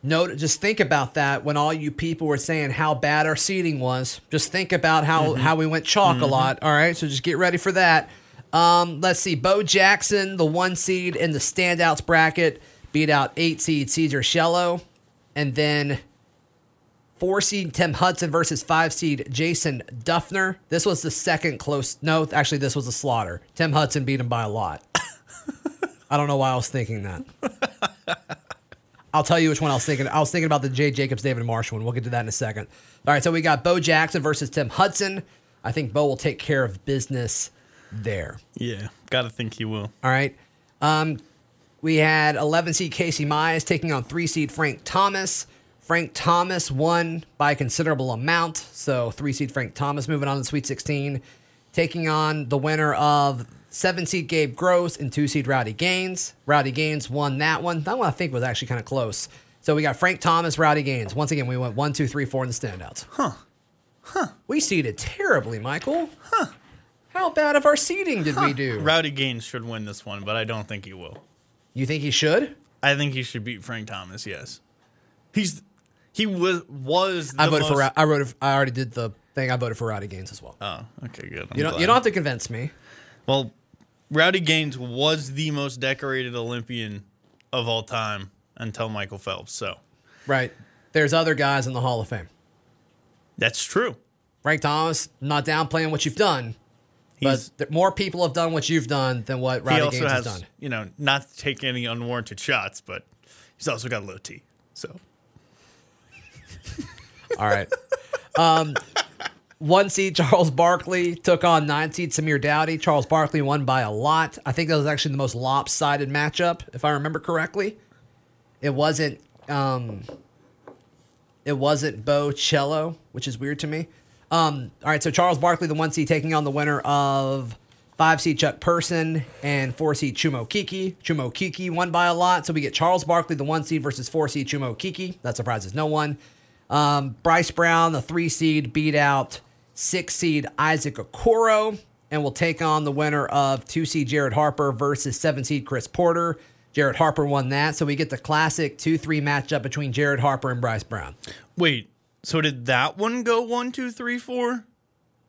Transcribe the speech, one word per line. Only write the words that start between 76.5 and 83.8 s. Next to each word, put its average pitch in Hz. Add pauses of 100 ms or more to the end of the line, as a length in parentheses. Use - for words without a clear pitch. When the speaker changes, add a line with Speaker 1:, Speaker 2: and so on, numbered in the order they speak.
Speaker 2:
was 156
the 139
Speaker 1:
I 156
voted 147
Speaker 2:
most 151
Speaker 1:
for 139
Rou-, 135
I 156
wrote, 143
I 139
already 139
did 123
the 117 (240)
thing. 131
I 127
voted 120
for 117
Rowdy 104
Gaines 92
as -
well. -
Speaker 2:
Oh, 98 (220)
okay, -
good. -
I'm -
Speaker 1:
You 147
don't, 156
Speaker 2:
glad. 170
Speaker 1:
you 170
don't 226
have 247
to 226
convince 143
me. 120 (560)
Speaker 2:
Well, 135 (600)